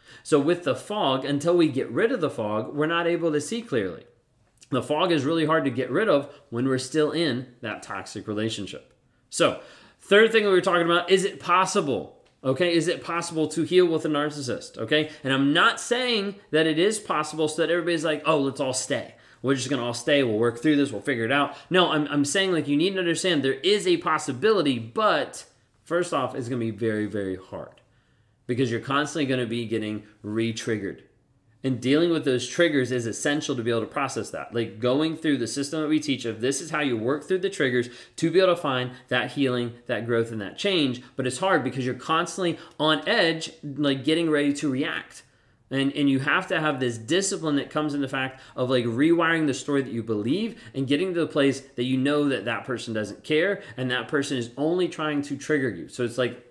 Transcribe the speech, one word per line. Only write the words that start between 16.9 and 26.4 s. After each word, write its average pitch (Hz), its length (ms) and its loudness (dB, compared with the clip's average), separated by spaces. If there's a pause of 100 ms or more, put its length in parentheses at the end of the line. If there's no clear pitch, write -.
possible 156 480 -2
so 165 140 -2
that 160 100 0
everybody's 170 320 0
like, 151 200 -2
"Oh, 156 140 4
let's 135 220 -2
all 131 120 -2
stay. - 440 -4 (260)
We're 135 140 2
just 123 140 -6
gonna 123 140 -2
all 120 80 -2
stay. 143 300 2
We'll 110 160 2
work 117 240 0
through 151 140 4
this. 139 160 2
We'll 101 100 -8
figure 120 220 -2
it 117 80 0
out." 143 240 0 (120)
No, 170 220 4
I'm, 151 160 2
I'm 143 180 0
saying, 190 280 0
like, 143 160 0
you 143 80 2
need 180 160 2
to 190 80 -2
understand 170 420 0
there 131 120 2
is 185 340 2
a 175 80 4
possibility, 151 800 0
but 151 680 -2 (360)
first 170 320 -2
off, 131 220 -2
it's 123 120 -6